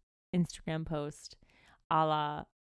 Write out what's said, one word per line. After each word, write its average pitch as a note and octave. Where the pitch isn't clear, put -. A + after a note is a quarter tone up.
Instagram D#3+
post D3+
a D#3+
la D3+